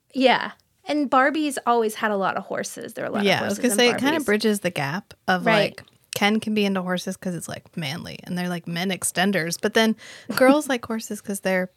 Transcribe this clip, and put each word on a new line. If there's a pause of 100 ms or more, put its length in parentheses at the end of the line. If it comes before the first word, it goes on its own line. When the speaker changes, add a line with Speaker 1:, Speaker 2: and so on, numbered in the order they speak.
(140)
Speaker 1:
yeah. (340)
And
Barbie's
always
had
a
lot
of
horses.
There
are
a
lot
Speaker 2:
Yeah,
Speaker 1:
of
horses
Speaker 2:
I
was
gonna
Speaker 1:
in
Speaker 2:
say,
it
kinda
Speaker 1:
Barbies.
Speaker 2:
bridges
the
gap (140)
of,
Speaker 1:
Right.
Speaker 2:
like, (300)
Ken
can
be
into
horses
'cause
it's,
like,
manly,
and
they're,
like,
men
extenders.
But
then (400)
girls
<laughs>
like
horses
'cause
they're